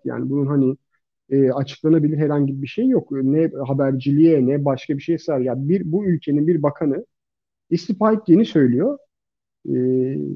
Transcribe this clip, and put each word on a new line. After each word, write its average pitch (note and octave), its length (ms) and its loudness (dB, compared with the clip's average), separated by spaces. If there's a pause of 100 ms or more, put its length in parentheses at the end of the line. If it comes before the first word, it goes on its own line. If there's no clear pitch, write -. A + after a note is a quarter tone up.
yani. B2+ 260 -6
Bunun C#3 160 -2
hani, C3+ 300 0 (540)
e, C3+ 200 2
açıklanabilir D3 640 0
herhangi C#3+ 460 -2
bir C3+ 40 -8
şey A#3+ 220 -2
yok. A#3 220 0
Ne C#3+ 400 0 (160)
haberciliğe C#3 800 2
ne C#3+ 180 0
başka C#3 340 -2
bir C#3 40 -14
şey E3 160 -2
sığar. C#3+ 220 -4
Ya C3 280 -4
bir, F3 240 0
bu G3+ 120 -2
ülkenin D3+ 420 0
bir E3 160 0
bakanı D3 440 -2 (640)
istifa G#3+ 420 0
ettiğini G#3 320 4
söylüyor. D#3 540 2 (680)
E, C3+ 60 -2 (600)